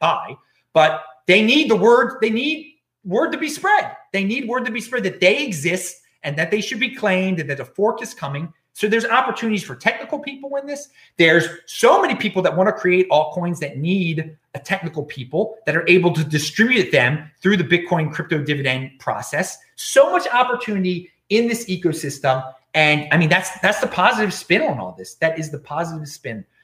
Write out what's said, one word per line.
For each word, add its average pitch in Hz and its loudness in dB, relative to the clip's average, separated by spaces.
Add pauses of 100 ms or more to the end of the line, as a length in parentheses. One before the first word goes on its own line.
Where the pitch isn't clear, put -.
buy, 156 -2 (360)
but 160 4 (220)
they 196 6
need 277 4
the 220 4
word, 233 4
they 226 2
need 294 -4 (280)
word 220 0
to 311 -4
be - -4
spread. - 0 (160)
They 196 0
need 233 -2
word 240 -2
to 226 -6
be 226 -6
spread 247 -4
that 185 -4
they 233 4
exist 185 -4 (260)
and 143 -6
that 165 -2
they 214 0
should 214 -6
be 254 -4
claimed 190 0
and 143 -6
that 135 -6
a 127 -12
fork - -2
is - -12
coming. 143 -8 (220)
So - -2
there's 226 2
opportunities 233 0
for - -12
technical 196 -4
people 277 -12
in 277 -8
this. 285 -10 (280)
There's 165 6 (180)
so 320 4
many 294 0
people 190 -2
that 156 0
wanna 190 2
create 180 2
altcoins 165 0
that 135 -8
need 160 -2 (180)
a - -12
technical 165 -6
people 147 -6
that 151 -2
are 170 0
able 175 6
to 156 -2
distribute 214 0
them 139 2 (100)
through 202 2
the 175 0
Bitcoin 165 0
crypto - -4
dividend 135 -4
process. - -6 (180)
So 330 4
much 349 0
opportunity 208 0 (200)
in 233 4
this 233 -4
ecosystem. 147 -2 (220)
And 151 2
I 151 4
mean, 165 4
that's, - 0
that's 208 2
the - -2
positive 214 2
spin - 0
on 127 -2
all 92 -8
this. 92 -16
That 160 -2
is 156 -8
the 143 -10
positive 160 -8
spin 117 -12 (200)